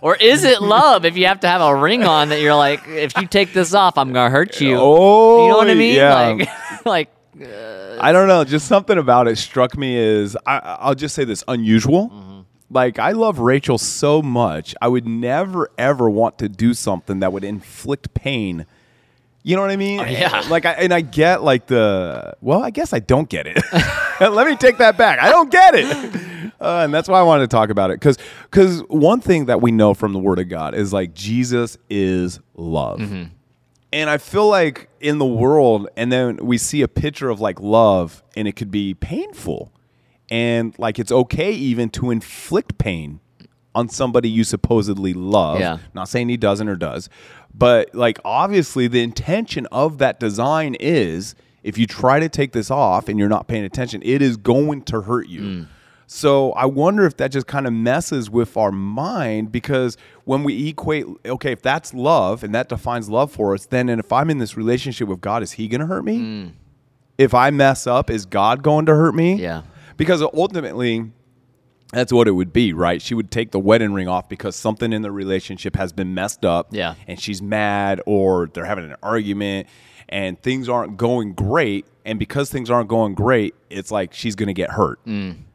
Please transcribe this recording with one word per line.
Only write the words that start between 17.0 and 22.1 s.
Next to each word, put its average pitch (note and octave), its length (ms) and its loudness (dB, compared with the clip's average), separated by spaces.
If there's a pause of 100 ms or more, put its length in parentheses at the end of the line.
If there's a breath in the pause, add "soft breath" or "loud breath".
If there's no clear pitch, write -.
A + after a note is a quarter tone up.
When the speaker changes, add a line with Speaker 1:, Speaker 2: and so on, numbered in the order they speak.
Speaker 2:
that F#2+ 120 0
would F#2+ 120 -6
inflict G#2 720 -10
pain. G2+ 500 -4 (800)
You F3 120 0
know F#3+ 60 0
what G3 80 -2
I G3 60 -2
mean? G3 240 -4
Speaker 1:
Oh, - 60 -4
yeah. A#2 440 -2
Speaker 2:
Like, E3 160 0
I, E3+ 60 2
and E3+ 200 0
I F3 100 2
get, D#3 420 2
like, C3 240 2
the, F#2 760 0